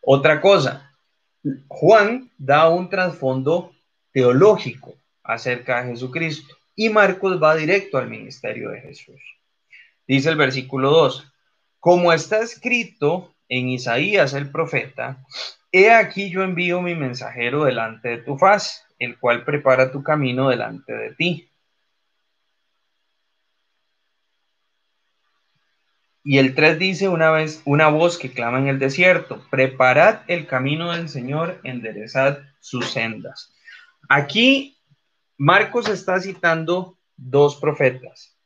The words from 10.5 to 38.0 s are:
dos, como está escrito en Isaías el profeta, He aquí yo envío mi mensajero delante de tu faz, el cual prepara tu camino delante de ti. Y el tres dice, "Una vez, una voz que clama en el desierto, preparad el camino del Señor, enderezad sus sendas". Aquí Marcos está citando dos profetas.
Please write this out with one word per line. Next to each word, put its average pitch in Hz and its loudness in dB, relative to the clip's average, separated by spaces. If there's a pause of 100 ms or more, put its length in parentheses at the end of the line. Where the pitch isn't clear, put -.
dos, 156 2 (540)
como 175 4
está 208 0
escrito 226 -6 (160)
en 127 -4
Isaías 135 -2
el 139 -8
profeta, 135 -6 (540)
He 190 6
aquí 202 2
yo 190 -4
envío 180 -2
mi 175 -4
mensajero 123 -4
delante 113 -4
de 117 -6
tu 139 -10
faz, 190 2 (160)
el 120 -8
cual 120 0
prepara 131 2
tu 143 -10
camino 135 0
delante 113 -6
de 110 -10
ti. 175 -4 (4000)
Y 139 2
el 135 4
tres 156 4
dice, 190 -2
"Una 160 2
vez, 156 -2
una 147 4
voz 165 2
que 127 -12
clama 120 -4
en 139 0
el 139 -2
desierto, 139 0
preparad 131 2
el 170 -6
camino 147 -4
del 170 -8
Señor, 147 -8
enderezad 120 -4 (220)
sus - -8
sendas". 113 -10 (560)
Aquí 233 0 (580)
Marcos 202 2
está 190 -2
citando 175 -4 (220)
dos 143 2
profetas. - -4